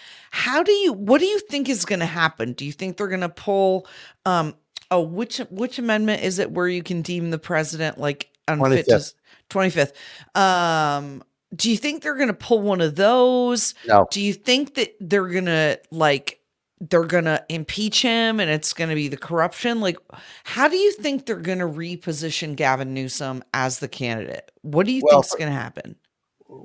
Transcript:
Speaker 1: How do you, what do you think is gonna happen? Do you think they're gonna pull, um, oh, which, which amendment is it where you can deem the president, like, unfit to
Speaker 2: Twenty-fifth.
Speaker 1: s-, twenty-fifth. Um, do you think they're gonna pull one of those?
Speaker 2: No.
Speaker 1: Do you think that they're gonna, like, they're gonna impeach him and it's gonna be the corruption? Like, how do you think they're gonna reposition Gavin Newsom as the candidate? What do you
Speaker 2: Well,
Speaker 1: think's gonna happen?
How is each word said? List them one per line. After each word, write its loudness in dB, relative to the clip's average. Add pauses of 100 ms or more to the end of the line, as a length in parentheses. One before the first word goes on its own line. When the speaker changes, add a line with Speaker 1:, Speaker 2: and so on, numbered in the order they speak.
(300)
Speaker 1:
How -2
do 2
you, 2
what 4
do 2
you 0
think -4
is 0
gonna -2
happen? -2
Do -10
you -8
think -8
they're -4
gonna -4
pull, 0 (400)
um, 0 (380)
oh, 4
which, -6 (100)
which -6
amendment 0
is -2
it -2
where 0
you -2
can -4
deem -4
the -4
president, -4
like, -4 (180)
unfit 2
to 8
Speaker 2:
Twenty-fifth. 2
Speaker 1:
s-, -12 (340)
twenty-fifth. 2 (440)
Um, 2 (320)
do 0
you 2
think -6
they're -4
gonna 0
pull 0
one 0
of 0
those? 4 (140)
Speaker 2:
No. 8
Speaker 1:
Do -4
you 0
think 0
that -2
they're 0
gonna, 0 (100)
like, 2 (440)
they're 2
gonna 0
impeach -2
him 2
and 0
it's -2
gonna -4
be -2
the -8
corruption? -2
Like, -2 (460)
how 0
do 2
you 4
think -4
they're -4
gonna -4
reposition -6
Gavin 0
Newsom -6
as -2
the -8
candidate? -8 (100)
What 2
do -2
you -2
Speaker 2:
Well, 8
Speaker 1:
think's -6
gonna -4
happen? -8 (680)